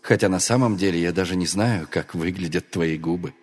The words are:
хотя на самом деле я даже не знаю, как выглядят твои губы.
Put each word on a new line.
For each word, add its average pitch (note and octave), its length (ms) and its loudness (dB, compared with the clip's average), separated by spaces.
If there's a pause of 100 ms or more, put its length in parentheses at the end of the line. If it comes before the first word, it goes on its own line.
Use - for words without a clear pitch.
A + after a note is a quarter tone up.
хотя G#2 280 4
на F#2 100 2
самом A#2 380 2
деле F2 260 2
я E2+ 100 2
даже F#2 220 0
не F2+ 100 0
знаю, F#2+ 460 -2
как - 240 -4
выглядят F2 560 -4
твои E2 260 0
губы. E2 460 -4